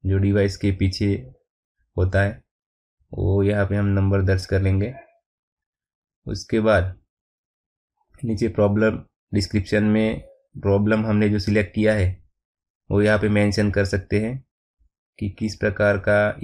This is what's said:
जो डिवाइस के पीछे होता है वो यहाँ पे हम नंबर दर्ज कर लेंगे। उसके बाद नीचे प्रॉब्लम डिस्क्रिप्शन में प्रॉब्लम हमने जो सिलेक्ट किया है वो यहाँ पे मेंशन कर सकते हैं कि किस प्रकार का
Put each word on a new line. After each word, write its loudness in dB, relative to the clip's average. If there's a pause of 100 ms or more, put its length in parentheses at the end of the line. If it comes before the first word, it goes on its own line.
जो 2
डिवाइस 2
के 0
पीछे -2 (880)
होता 0
है -4 (720)
वो 0
यहाँ 0
पे -2
हम 0
नंबर 2
दर्ज 0
कर 0
लेंगे। 0 (1300)
उसके -4
बाद 2 (1200)
नीचे -2
प्रॉब्लम 2 (340)
डिस्क्रिप्शन -2
में 0 (360)
प्रॉब्लम 0
हमने 2
जो 0
सिलेक्ट 0
किया 2
है 0 (840)
वो 2
यहाँ 4
पे 0
मेंशन 2
कर 0
सकते -2
हैं -6 (840)
कि -6
किस -8
प्रकार 0
का 0